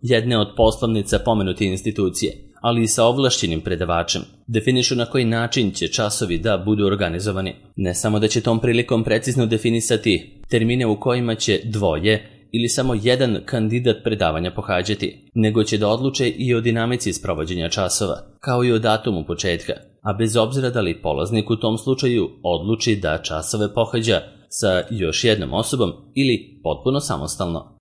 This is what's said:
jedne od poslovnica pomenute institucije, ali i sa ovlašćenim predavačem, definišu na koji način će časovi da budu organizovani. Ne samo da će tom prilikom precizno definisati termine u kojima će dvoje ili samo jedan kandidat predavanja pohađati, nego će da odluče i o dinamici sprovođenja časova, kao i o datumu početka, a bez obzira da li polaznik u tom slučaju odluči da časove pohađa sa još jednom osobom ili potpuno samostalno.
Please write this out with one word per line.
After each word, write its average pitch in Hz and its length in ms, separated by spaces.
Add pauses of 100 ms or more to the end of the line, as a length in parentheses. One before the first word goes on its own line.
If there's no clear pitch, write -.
jedne 120 360
od 104 180
poslovnica 110 680
pomenute 104 400
institucije, 95 680 (280)
ali 117 220
i 110 60
sa 117 160
ovlašćenim 117 560
predavačem, 85 600 (240)
definišu 123 500
na 120 100
koji 131 180
način 117 460
će 87 180
časovi 104 500
da 95 260
budu 101 220
organizovani. 95 680 (220)
Ne 92 180
samo 117 240
da 107 100
će 117 120
tom 113 200
prilikom 117 440
precizno 117 420
definisati 113 920 (100)
termine 120 360
u 107 140
kojima 120 340
će - 300
dvoje 101 680 (260)
ili 117 120
samo 127 340
jedan 123 420
kandidat 117 600
predavanja 90 460
pohađati, 92 840
nego 107 300
će 107 140
da 104 100
odluče 127 400
i 123 260
o 113 60
dinamici 117 520
sprovođenja 85 560
časova, 90 480 (240)
kao 123 240
i 123 80
o 113 60
datumu 110 480
početka, 87 460 (300)
a 104 100
bez 110 240
obzira 131 340
da 120 100
li 85 220
polaznik 90 480
u 113 60
tom 110 220
slučaju 123 500 (140)
odluči 101 540
da 80 260
časove 104 520
pohađa 113 480 (260)
sa 92 420
još 92 340
jednom 104 280
osobom 110 400 (220)
ili 135 480
potpuno 131 380
samostalno. 82 800